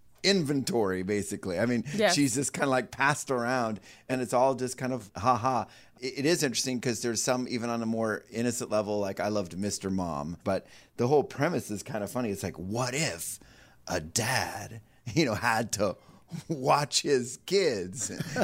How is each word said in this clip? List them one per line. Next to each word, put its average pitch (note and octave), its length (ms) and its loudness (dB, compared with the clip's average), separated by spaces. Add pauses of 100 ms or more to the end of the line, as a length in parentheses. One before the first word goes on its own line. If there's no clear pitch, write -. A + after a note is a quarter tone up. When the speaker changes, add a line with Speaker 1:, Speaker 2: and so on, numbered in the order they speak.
(220)
Speaker 1:
inventory, C3 800 2
basically. G2 560 -2
I A2 80 2
mean, A#2+ 180 0 (100)
Speaker 2:
Yes. G3 200 4
Speaker 1:
she's C#3+ 200 4
just C3+ 180 -2
kinda, - 160 0
like, B2+ 220 2
passed C#3 400 0
around, A#2+ 500 0 (280)
and C3 140 -2
it's A#2 100 -4
all C3 220 6
just B2 240 -4
kind B2+ 140 -4
of G#2+ 240 -8
ha B2 200 4
ha. A#2 300 0 (340)
It, B2 180 -6
it C3+ 80 2
is D#3+ 160 2
interesting B2 380 0
'cause A#2 220 0
there's A#2 200 0
some, B2+ 260 0
even A#2+ 220 -2
on A#2 120 -2
a A2 40 -2
more A2 440 0
innocent A#2 400 -2
level, G#2 300 2
like, G2 200 -2
I G2 80 0
loved F#2+ 300 -2
Mister G2 320 -2
Mom, E2+ 540 -2
but F#2+ 220 0 (300)
the A#2 120 2
whole C#3 160 6
premise C#3+ 460 -2
is G#2 120 -4
kinda G#2 260 -6
funny. B2 220 -2
It's G2 120 -4
like, F#2 160 -4
what A#2 360 -4
if A#2+ 440 -4 (480)
a F2+ 140 -2
dad, A2 800 -2 (340)
you D#3+ 120 6
know, A2 80 2
had A2+ 380 2
to G2 240 0 (520)
watch C#3+ 540 2
his B2+ 440 0
kids, C3+ 640 0 (340)